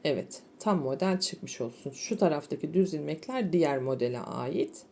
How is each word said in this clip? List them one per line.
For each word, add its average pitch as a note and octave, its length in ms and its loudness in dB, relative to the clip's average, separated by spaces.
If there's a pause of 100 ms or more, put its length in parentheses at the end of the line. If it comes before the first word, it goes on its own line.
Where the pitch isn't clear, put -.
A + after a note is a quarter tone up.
evet, B2 380 -2 (160)
tam F#3 240 2
model F3+ 380 0
çıkmış - 400 -6
olsun. A#2 300 -6
Şu - 280 -4
taraftaki D3+ 560 0
düz F3+ 200 4
ilmekler D#3+ 580 -2
diğer D3+ 260 4
modele B2 420 0
ait. D#3+ 720 -4